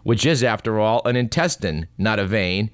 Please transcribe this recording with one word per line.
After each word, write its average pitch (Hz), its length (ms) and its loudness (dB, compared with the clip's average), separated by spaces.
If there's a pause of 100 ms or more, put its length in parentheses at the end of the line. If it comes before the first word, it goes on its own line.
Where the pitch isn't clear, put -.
which 110 200 2
is, 139 200 2
after 110 340 0
all, 110 260 2
an 123 120 0
intestine, 104 720 -2 (100)
not 107 220 0
a 98 40 0
vein, 98 500 0